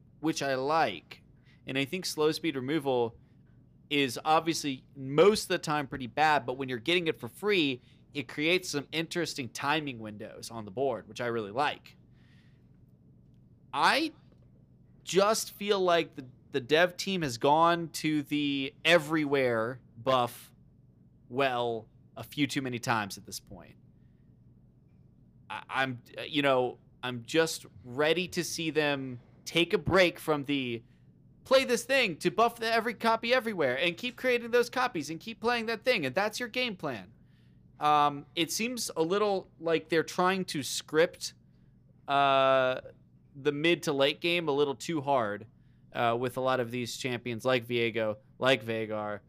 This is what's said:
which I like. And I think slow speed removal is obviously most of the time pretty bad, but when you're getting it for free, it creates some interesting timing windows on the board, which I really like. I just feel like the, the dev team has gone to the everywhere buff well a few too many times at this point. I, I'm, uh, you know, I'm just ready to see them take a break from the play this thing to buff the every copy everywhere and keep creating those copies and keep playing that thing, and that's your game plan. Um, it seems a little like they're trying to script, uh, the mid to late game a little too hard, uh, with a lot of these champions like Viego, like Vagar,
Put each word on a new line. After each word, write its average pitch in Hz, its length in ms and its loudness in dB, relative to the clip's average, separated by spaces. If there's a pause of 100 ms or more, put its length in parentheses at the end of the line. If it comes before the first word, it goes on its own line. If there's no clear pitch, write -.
(200)
which 156 220 -2
I 139 140 -2
like. 135 640 -2 (460)
And 135 100 -6
I 135 80 0
think 175 200 -6
slow 156 260 2
speed 156 240 -4
removal 131 600 0 (720)
is 139 360 0
obviously 156 580 0 (120)
most 151 480 4
of - 60 -8
the 180 100 2
time 151 260 -2
pretty 127 220 -8
bad, 147 380 2
but 131 120 -6
when 135 120 -6
you're 123 100 -4
getting 170 280 0
it 156 120 -2
for 120 80 -10
free, 156 540 0 (340)
it 139 120 -6
creates 175 420 -2
some 139 220 -6
interesting 156 580 -6
timing 143 500 -4
windows 107 500 -14
on 113 160 -12
the 104 60 -14
board, 110 360 -4
which 110 140 -12
I 120 60 -4
really 113 240 -4
like. 127 440 -6 (1800)
I 220 400 2 (920)
just 202 520 2
feel 202 240 0
like 170 360 2
the, 135 100 -12 (260)
the 143 80 -2
dev 156 380 4
team 190 240 -2
has 127 160 -2
gone 165 560 4
to 151 300 0
the 139 500 -2 (100)
everywhere 139 960 2 (240)
buff 123 480 0 (800)
well 120 560 0 (320)
a 117 60 -12
few 143 240 -2
too 139 140 -4
many 123 180 -6
times 110 380 -2
at 98 80 -18
this - 140 -14
point. 85 360 -20 (1700)
I, 107 200 -10
I'm, 127 320 -2 (160)
uh, 117 100 -10
you 147 140 -2
know, 127 360 2 (260)
I'm 123 220 -8
just 160 400 0 (200)
ready 151 440 0
to 175 140 -4
see 165 260 -6
them 139 500 -2 (260)
take 170 280 0
a 208 40 2
break 170 420 2
from 147 240 -2
the 127 400 -4 (640)
play 269 180 6
this 233 200 0
thing 240 340 2
to 175 120 -2
buff 233 280 2
the 226 120 -4
every 226 240 0
copy 226 400 0
everywhere 180 460 0
and 170 160 0
keep 240 220 -8
creating 240 340 -2
those 240 180 4
copies 240 400 -2
and 160 120 -10
keep 220 180 -14
playing 226 280 -2
that 226 180 -6
thing, 226 200 2
and 131 80 -2
that's 208 240 0
your 247 120 -6
game 247 260 -4
plan. 120 300 -8 (760)
Um, 147 460 2 (100)
it 170 160 -2
seems 233 460 -4
a 160 40 2
little 196 460 0 (140)
like 160 260 0
they're 160 160 2
trying 185 420 0
to 143 180 -4
script, - 680 0 (760)
uh, 135 720 4 (600)
the 147 120 2
mid 160 300 2
to 156 100 0
late 139 260 2
game 170 300 0
a - 20 2
little 139 240 2
too 160 240 -4
hard, 113 460 0 (480)
uh, 120 260 2
with 127 160 -4
a 131 60 -4
lot 127 180 2
of 117 120 -4
these 120 260 -6
champions 120 480 -6
like 127 200 2
Viego, 113 520 0 (200)
like 131 280 2
Vagar, 107 640 -4